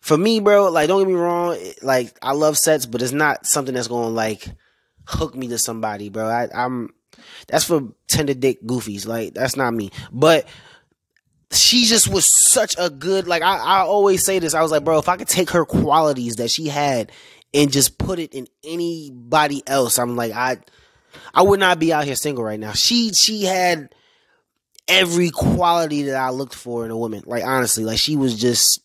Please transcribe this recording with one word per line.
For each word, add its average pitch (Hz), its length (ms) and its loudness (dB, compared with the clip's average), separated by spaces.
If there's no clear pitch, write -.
for 156 160 2
me, 220 220 2
bro, 202 320 4
like, 156 160 2
don't 190 140 2
get 190 60 2
me 185 60 0
wrong, 175 460 -2
it, 90 240 -16
like, 127 380 -2
I 131 100 -4
love 151 260 2
sex, 147 300 0
but 117 140 -6
it's 127 100 -4
not 147 340 0
something 131 300 -2
that's 120 140 -6
gonna, 120 180 -2
like, 110 400 -4
hook 147 300 -6
me 127 140 -8
to 117 100 -6
somebody, 107 500 -6
bro. 110 180 -6
I, 117 280 -2
I'm, 123 380 -4
that's - 180 0
for 143 280 -2
tender 143 260 0
dick 127 300 -2
goofies. 107 420 -6
Like, 110 300 -6
that's 123 200 -2
not 127 180 -2
me. 107 180 -6
But 151 360 4
she 240 320 4
just 220 220 2
was 190 180 0
such 220 260 2
a 175 120 -2
good, 170 380 -2
like, 170 140 0
I, 180 160 2
I 156 240 2
always 196 440 4
say 190 140 0
this. 165 140 -2
I 160 80 2
was 160 100 2
like, 151 120 0
"Bro, 156 160 2
if 151 100 -2
I 180 80 2
could 214 100 -4
take - 240 0
her 165 140 2
qualities 139 720 0
that 117 140 -2
she 160 160 -4
had 143 440 -2
and 143 180 4
just 135 260 0
put 175 220 -4
it 160 140 -10
in 131 140 -12
anybody 151 1040 -2
else," 131 320 2
I'm 120 160 -2
like, 117 180 -4
"I, 123 240 -2
I 131 80 6
would 196 180 6
not 185 200 2
be 160 140 2
out 151 120 0
here 139 100 -4
single 135 280 -4
right 107 160 -6
now." 107 140 -10
She, 233 380 0
she 208 320 2
had 180 500 0
every 175 420 2
quality 165 760 0
that 139 120 -4
I 131 160 -2
looked 131 240 -8
for 120 280 -8
in 113 80 -8
a 113 60 -6
woman. 110 280 -6
Like, 117 200 -4
honestly, 120 400 0
like, 110 140 -2
she 151 180 -2
was 127 220 0
just 120 460 2